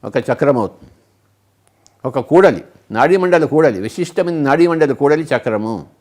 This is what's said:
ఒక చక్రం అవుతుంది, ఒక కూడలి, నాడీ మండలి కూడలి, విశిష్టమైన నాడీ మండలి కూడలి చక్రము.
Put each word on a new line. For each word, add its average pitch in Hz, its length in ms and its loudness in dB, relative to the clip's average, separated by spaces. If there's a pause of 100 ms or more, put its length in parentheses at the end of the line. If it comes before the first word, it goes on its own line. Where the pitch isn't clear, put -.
ఒక 104 140 -6 (100)
చక్రం 139 340 0
అవుతుంది, - 320 -10 (1080)
ఒక 131 160 -4 (100)
కూడలి, 165 320 4 (360)
నాడీ 156 260 2
మండలి 170 300 2
కూడలి, 143 240 2 (100)
విశిష్టమైన 170 520 -6 (100)
నాడీ 165 220 4
మండలి 151 300 0
కూడలి 151 320 0
చక్రము. 110 420 -4 (260)